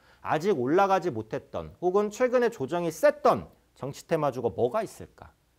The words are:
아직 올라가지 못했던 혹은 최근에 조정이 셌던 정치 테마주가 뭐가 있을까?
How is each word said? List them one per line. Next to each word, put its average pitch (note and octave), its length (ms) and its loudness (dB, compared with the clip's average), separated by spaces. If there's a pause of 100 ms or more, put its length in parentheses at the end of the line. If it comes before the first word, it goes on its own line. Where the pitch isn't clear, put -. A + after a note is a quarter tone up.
(220)
아직 D3+ 380 0
올라가지 F3+ 520 2
못했던 G#2+ 680 -8
혹은 G3 300 0
최근에 A#3+ 400 2
조정이 E3+ 400 -4
셌던 F#3+ 580 2 (280)
정치 - 320 -12
테마주가 C3 420 0
뭐가 A2+ 320 0
있을까? - 500 -14 (280)